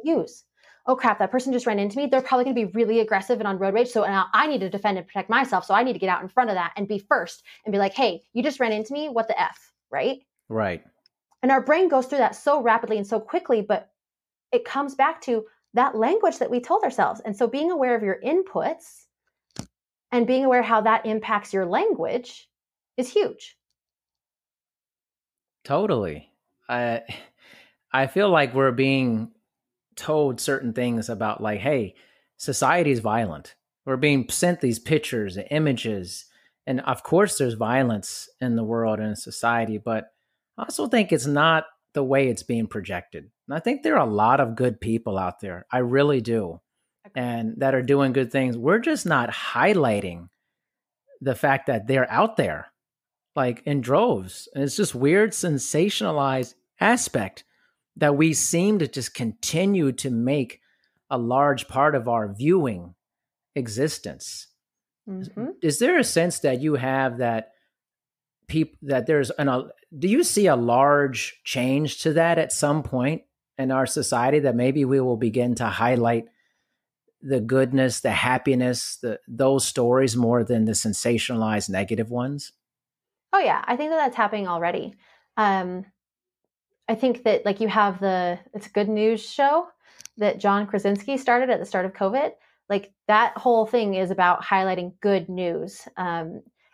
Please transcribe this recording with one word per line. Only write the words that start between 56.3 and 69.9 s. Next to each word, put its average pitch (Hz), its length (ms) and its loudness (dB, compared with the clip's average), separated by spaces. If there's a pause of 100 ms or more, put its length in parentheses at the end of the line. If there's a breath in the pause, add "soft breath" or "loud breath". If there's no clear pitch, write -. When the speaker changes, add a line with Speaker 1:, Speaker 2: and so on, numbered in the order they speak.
Speaker 2:
aspect 180 640 0 (520)
that 147 200 2
we 160 160 4
seem 190 460 0
to 151 100 0
just - 260 -10
continue 156 800 0
to 131 180 -6
make 123 500 -2 (500)
a 131 80 -2
large 127 500 2
part 147 260 2
of 123 140 -2
our 110 240 0
viewing 113 640 0 (600)
existence. 117 920 -6 (600)
Speaker 1:
Mm-hmm. 196 420 -10 (120)
Speaker 2:
Is 151 160 0
there 330 200 4
a 254 60 4
sense 170 360 0
that 127 200 0
you 151 140 0
have 131 440 0
that 117 340 -2 (960)
peop-, 156 340 -2
that 135 240 0
there's 147 240 2
an, 143 180 -2
a, 127 200 -2 (280)